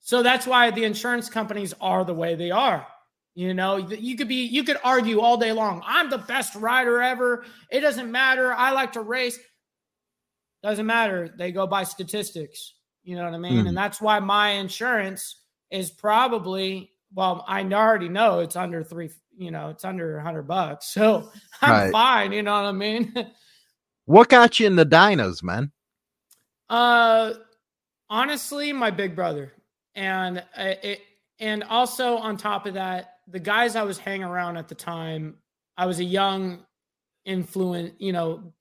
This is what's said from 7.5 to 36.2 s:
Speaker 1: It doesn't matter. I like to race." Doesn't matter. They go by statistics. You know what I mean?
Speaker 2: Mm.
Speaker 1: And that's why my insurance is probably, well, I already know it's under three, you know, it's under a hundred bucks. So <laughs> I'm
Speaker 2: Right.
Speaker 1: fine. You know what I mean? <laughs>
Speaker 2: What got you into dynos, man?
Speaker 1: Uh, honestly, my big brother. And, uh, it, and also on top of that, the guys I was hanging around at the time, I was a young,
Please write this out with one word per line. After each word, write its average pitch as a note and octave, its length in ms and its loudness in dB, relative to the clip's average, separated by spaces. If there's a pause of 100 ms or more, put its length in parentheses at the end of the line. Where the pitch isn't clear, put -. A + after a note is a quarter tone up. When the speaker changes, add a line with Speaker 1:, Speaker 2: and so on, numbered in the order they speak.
Speaker 1:
It C4+ 100 0
doesn't A#3+ 300 -2
matter. B3+ 420 2
I B3+ 200 2
like C4 200 -2
to A#3 80 -8
race." A#3+ 380 -4 (1200)
Doesn't G#3+ 240 -4
matter. G3+ 500 -2
They F3+ 140 -8
go F#3+ 160 -2
by F#3+ 160 0
statistics. F3+ 920 -10 (300)
You F3+ 120 -12
know F3 100 -8
what E3+ 100 -8
I - 20 -10
mean? E3 280 0
Speaker 2:
Mm. - 40 -2
Speaker 1:
And F3 80 -4
that's G3+ 240 -4
why G#3+ 180 2
my G#3 300 2
insurance G3+ 920 -6 (260)
is F#3 220 -8
probably, F#3+ 1000 -2 (220)
well, F#3 340 -2
I G3 160 -2
already G3+ 460 2
know F#3+ 300 2
it's E3 160 -4
under E3+ 280 -6
three, E3 260 -12 (280)
you F3+ 140 -12
know, D3+ 180 -10
it's D#3+ 160 -16
under E3 320 -8
a D3+ 60 -10
hundred D#3 240 -8
bucks. D#3+ 400 -4
So G#3+ 440 2 (140)
<laughs> - 160 -8
I'm C#4+ 100 8
Speaker 2:
Right. G3 200 6
Speaker 1:
fine. A3 420 4
You G#3 100 -4
know G#3 100 0
what G3+ 120 0
I G3+ 60 -2
mean? G#3+ 420 -4
<laughs> A#3+ 120 -6 (800)
Speaker 2:
What A3+ 240 10
got A#3+ 300 8
you A3 80 4
into F3+ 180 6
dynos, D3 580 4
man? A2 280 -4 (1000)
Speaker 1:
Uh, A#3 640 4 (760)
honestly, C#4+ 640 -4
my A#3+ 160 -2
big F#3 260 -4
brother. D#3 360 -4 (440)
And, F#3+ 440 -4 (180)
uh, F#3+ 260 -4
it, G3+ 180 -8 (380)
and G#3+ 260 -6
also A#3+ 520 0
on A3 200 -6
top G3+ 280 -4
of F#3+ 100 -8
that, F#3 400 -8 (120)
the F3+ 120 -12
guys G#3+ 360 0
I A3 80 -2
was G3 140 -6
hanging G3 260 -8
around F3 340 -6
at E3 120 -14
the D#3+ 60 -14
time, D#3+ 640 -10 (400)
I F3+ 100 0
was F3 120 -4
a F3+ 60 -4
young, F#3+ 600 -2 (600)